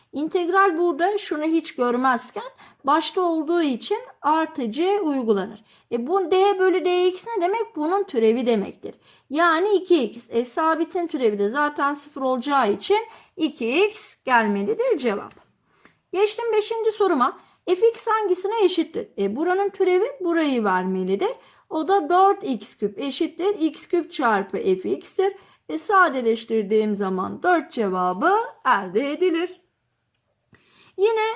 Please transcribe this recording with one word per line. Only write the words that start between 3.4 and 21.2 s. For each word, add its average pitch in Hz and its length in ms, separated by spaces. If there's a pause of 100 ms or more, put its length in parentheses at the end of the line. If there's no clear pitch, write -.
için 294 360 (240)
artı 311 480
c 370 300
uygulanır. 233 640 (280)
E, 233 140
bu 359 240
D 381 280
bölü 370 260
D 359 220
X 359 200
ne 453 160
demek? 415 340
Bunun 339 280
türevi 226 420
demektir. - 480 (360)
Yani 330 380
iki 349 340
x. 233 280
E, 233 140
sabitin 320 640
türevi 233 320
de 202 100
zaten 294 460
sıfır 285 280
olacağı 262 500
için 427 340 (300)
iki 302 500
x - 280 (100)
gelmelidir 254 760
cevap. 220 360 (800)
Geçtim 427 400
beşinci 427 400
soruma. 349 480 (260)
F 359 220
X - 180
hangisine 427 580
eşittir? - 440 (100)
E, 202 180
buranın 359 340
türevi 370 360 (140)
burayı 311 440
vermelidir. 190 640 (400)